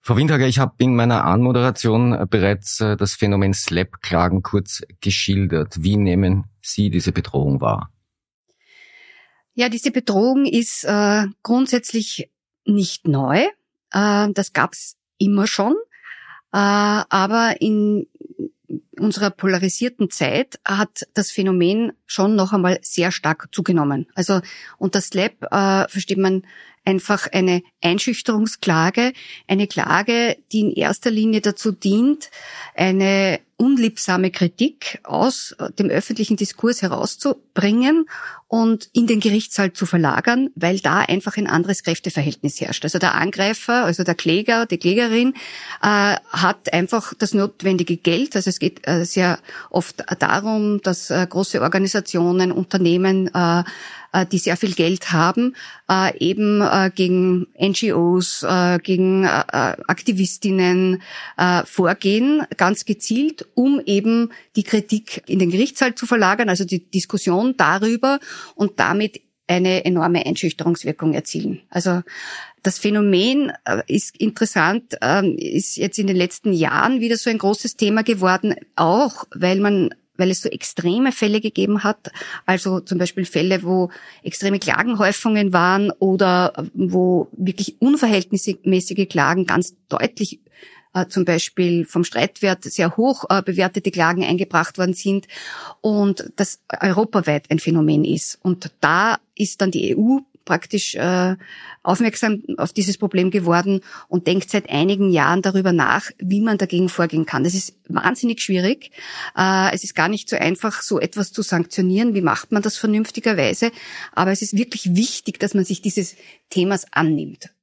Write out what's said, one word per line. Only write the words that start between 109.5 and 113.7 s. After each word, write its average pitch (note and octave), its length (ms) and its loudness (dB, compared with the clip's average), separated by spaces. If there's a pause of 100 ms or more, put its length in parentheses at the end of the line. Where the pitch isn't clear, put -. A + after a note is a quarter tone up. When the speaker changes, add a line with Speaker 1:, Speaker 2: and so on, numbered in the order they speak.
Speaker 2:
es - 80 -8
ist - 100 -10
gar E3+ 140 0
nicht G#3 200 -4
so - 100 -4
einfach, F#3+ 440 -2
so - 180 -2
etwas G3 320 -4
zu A3 120 -6
sanktionieren. F#3+ 720 0
Wie F#3+ 60 0
macht - 300 -2
man G#3 120 0
das G#3+ 140 -4
vernünftigerweise? G#3+ 920 0 (400)